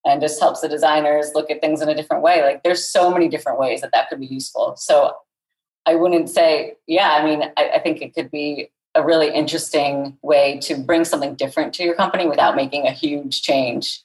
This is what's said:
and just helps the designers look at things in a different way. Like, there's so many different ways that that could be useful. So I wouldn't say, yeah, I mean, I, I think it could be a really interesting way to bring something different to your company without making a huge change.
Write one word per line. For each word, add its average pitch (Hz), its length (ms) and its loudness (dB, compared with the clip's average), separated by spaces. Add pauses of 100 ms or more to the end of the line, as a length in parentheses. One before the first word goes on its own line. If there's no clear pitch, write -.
and 143 140 4
just 151 200 -2
helps - 200 0
the 156 80 -4
designers 151 640 2
look 151 160 -2
at 151 100 -6
things 156 220 0
in 151 60 -2
a 151 60 2
different 151 280 -4
way. 170 200 4
Like, 139 200 0
there's 175 260 0
so 180 220 4
many 175 180 2
different 135 300 -4
ways 127 220 -2
that 135 120 -10
that - 160 2
could 143 120 -10
be 131 60 -12
useful. 131 500 -6
So - 380 2 (720)
I 165 120 4
wouldn't 170 340 2
say, 160 460 2 (100)
yeah, 170 260 2
I 151 120 2
mean, 151 180 0 (140)
I, 147 180 2
I - 60 4
think 156 200 -4
it 131 140 -14
could 151 160 -8
be 147 400 -8 (240)
a 156 100 2
really 156 280 2
interesting 143 880 -2
way 143 380 2
to - 160 -4
bring 165 280 0
something 139 300 -4
different 135 400 -4
to 180 100 -4
your 170 100 0
company 180 320 0
without 139 300 2
making 139 300 -2
a 131 60 0
huge 143 500 -6
change. 135 640 -2